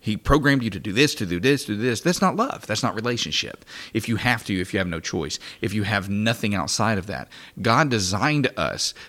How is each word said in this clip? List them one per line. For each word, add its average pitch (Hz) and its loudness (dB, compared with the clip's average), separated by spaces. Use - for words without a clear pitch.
he 107 -2
programmed 139 4
you 113 0
to 95 -4
do 95 -6
this, 143 4
to 110 -4
do 87 -2
this, 135 2
to 107 -4
do 104 -4
this. 117 0
That's 175 2
not 185 2
love. 240 -2
That's 110 -2
not 104 0
relationship. 110 -4
If 113 -2
you 117 0
have 120 0
to, 95 0
if 92 -4
you 104 2
have 92 0
no 82 -4
choice, - -4
if 98 -2
you 104 0
have 101 0
nothing 107 0
outside 101 0
of 90 -6
that, 65 -8
God 123 4
designed 117 2
us - -2